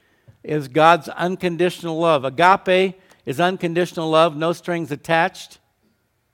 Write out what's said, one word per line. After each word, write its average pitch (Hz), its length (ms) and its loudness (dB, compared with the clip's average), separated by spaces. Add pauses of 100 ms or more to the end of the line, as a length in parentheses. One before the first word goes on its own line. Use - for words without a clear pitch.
(420)
is 147 260 -6
God's 156 400 4
unconditional 170 920 -4
love. 160 260 2
Agape 185 760 0 (260)
is 135 140 -4
unconditional 175 680 -2
love, 160 260 4
no 165 160 -2
strings 170 380 -6
attached, 165 680 -4 (760)